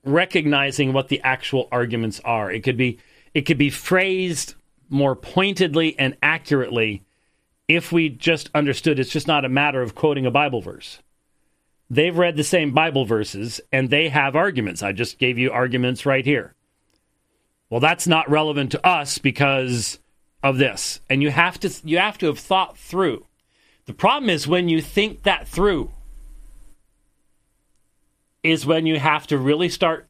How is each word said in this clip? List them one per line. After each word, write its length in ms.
recognizing 880
what 160
the 140
actual 500
arguments 540
are. 260
It 120
could 120
be, 240
it 100
could 140
be 120
phrased 840
more 260
pointedly 840
and 240
accurately 840
if 240
we 180
just 440
understood 460
it's 100
just 180
not 160
a 60
matter 320
of 140
quoting 300
a 60
Bible 300
verse. 380
They've 280
read 180
the 80
same 280
Bible 340
verses, 540
and 180
they 200
have 260
arguments. 480
I 80
just 280
gave 180
you 140
arguments 540
right 200
here. 280
Well, 100
that's 280
not 220
relevant 440
to 120
us 320
because 840
of 160
this. 520
And 140
you 80
have 300
to, 100
you 140
have 220
to 80
have 120
thought 380
through. 480
The 80
problem 360
is 180
when 220
you 120
think 420
that 240
through 440
is 220
when 200
you 140
have 280
to 100
really 320
start 400